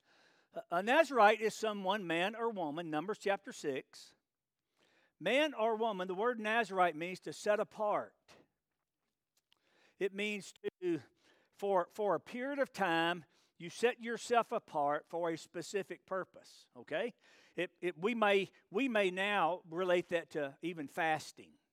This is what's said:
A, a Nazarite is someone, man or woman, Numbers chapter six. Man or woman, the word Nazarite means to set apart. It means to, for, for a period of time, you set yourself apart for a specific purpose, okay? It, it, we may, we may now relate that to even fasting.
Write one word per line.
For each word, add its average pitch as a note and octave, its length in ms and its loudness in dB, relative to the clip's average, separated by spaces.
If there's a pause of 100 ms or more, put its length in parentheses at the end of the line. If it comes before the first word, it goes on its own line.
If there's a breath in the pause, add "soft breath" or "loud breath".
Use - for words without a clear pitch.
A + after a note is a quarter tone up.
(540 soft breath)
A, - 240 -6
a F#3+ 40 2
Nazarite A#3 580 6
is G#3+ 140 0
someone, G3+ 520 -2
man E3+ 280 0
or A#3 160 -2
woman, E3+ 400 -4
Numbers E3+ 280 -2
chapter G3 340 -2
six. - 640 -8 (1080 soft breath)
Man C4 340 2
or A3+ 220 0
woman, G#3 320 -2
the F#3 60 -4
word A3+ 260 -2
Nazarite F#3+ 560 2
means F3 240 -6
to D#3+ 120 -10
set G#3 280 0
apart. F#3 520 -2 (1900 soft breath)
It F#3+ 120 -2
means G3+ 400 -6 (300)
to, E3+ 180 0 (560 soft breath)
for, G3 360 0
for G3+ 240 0
a D3 40 -4
period C4+ 380 -6
of C4 140 -2
time, E3+ 520 0 (340 soft breath)
you E3 120 -12
set A#3+ 320 0
yourself A#3 480 0
apart D#3 580 -2
for E3+ 220 -2
a D#3+ 80 -4
specific F3+ 680 -8
purpose, - 600 -10 (100)
okay? D#3+ 380 -6 (400 soft breath)
It, F3 160 -2 (100)
it, F3 160 -4
we G3+ 180 0
may, G3+ 360 4 (220 soft breath)
we B3 160 0
may G#3 240 2
now F#3 480 0 (100)
relate F3+ 380 2
that E3 220 -2
to C#3+ 320 -4
even D#3+ 260 -6
fasting. D3+ 640 -4 (220)